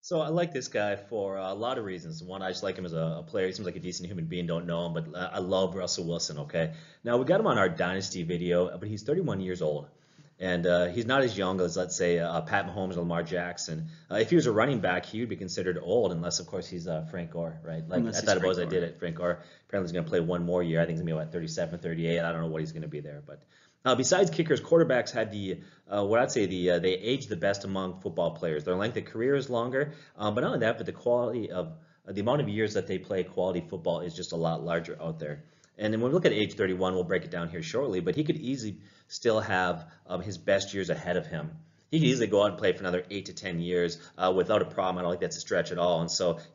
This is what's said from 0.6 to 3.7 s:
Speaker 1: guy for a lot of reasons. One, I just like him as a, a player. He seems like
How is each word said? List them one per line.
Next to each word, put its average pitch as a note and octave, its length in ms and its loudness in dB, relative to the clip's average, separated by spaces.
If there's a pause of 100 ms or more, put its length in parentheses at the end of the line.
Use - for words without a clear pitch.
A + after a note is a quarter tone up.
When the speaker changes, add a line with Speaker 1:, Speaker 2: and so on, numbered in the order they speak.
Speaker 1:
guy G#2 300 0
for G2 400 -4
a F#2+ 180 -2
lot A#2+ 240 -2
of A2 40 -6
reasons. E2 380 -8
One, F#2 220 -8
I F#2 60 -2
just F2+ 120 -6
like F#2+ 160 -2
him F#2 80 -6
as E2 80 -6
a, D#2+ 280 0
a - 20 -12
player. F#2+ 240 0
He F#2 60 -2
seems G#2 120 -8
like F2 100 -6